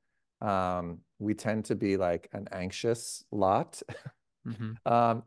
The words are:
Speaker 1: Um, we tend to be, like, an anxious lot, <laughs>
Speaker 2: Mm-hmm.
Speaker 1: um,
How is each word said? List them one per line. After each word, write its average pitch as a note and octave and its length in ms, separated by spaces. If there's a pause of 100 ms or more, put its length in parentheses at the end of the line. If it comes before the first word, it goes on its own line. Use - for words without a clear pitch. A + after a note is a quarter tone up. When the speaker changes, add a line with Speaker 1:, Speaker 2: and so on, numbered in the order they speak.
(420)
Speaker 1:
Um, F2+ 580 (200)
we G#2+ 160
tend G#2+ 300
to A2+ 100
be, G2 220
like, F2 360
an G2+ 180
anxious G2 800
lot, G#2 560
<laughs> - 260 (340)
Speaker 2:
Mm-hmm. A2+ 260 (120)
Speaker 1:
um, A#2 400